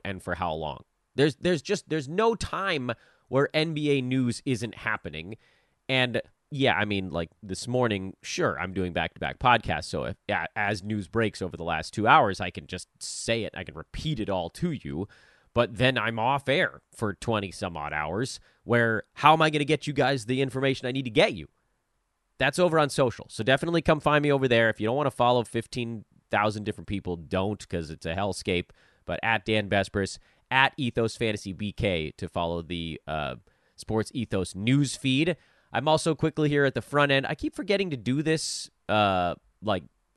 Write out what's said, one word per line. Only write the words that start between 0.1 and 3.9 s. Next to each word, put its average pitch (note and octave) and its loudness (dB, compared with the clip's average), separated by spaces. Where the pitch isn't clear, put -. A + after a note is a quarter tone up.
for F2+ -4
how E2+ -4
long. D#2 -8
There's, C#3+ 2
there's F3 -2
just, - -6
there's C#3+ -4
no A3 0
time D#3+ -4
where C#3 2
N D#3 0
B D3 0